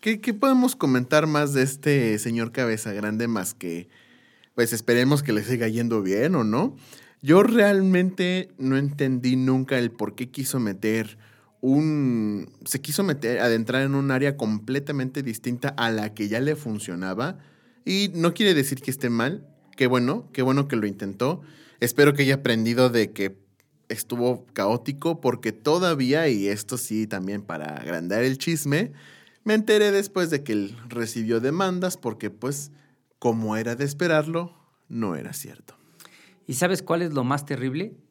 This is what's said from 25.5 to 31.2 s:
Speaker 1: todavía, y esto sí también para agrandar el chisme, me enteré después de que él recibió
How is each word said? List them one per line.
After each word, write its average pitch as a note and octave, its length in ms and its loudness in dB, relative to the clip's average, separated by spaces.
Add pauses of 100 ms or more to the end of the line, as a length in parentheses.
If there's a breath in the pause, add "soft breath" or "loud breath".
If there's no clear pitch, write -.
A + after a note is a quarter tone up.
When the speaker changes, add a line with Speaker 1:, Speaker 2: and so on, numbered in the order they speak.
Speaker 1:
todavía, D#3 760 2
y G2+ 200 0
esto G#2 300 -6
sí A2 280 -4
también G2+ 360 -6
para D#2 340 -10
agrandar E2+ 480 -4
el C3 140 0
chisme, D#3+ 540 -2 (520 loud breath)
me G#3+ 100 2
enteré G#3+ 380 4
después G3 380 0
de C#3+ 120 -2
que A#2+ 100 -4
él G#2 240 -2 (120)
recibió A#2 520 -2